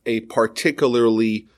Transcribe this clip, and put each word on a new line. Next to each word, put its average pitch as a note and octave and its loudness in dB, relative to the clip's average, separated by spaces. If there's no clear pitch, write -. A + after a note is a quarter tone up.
a A2+ -2
particularly A2+ 0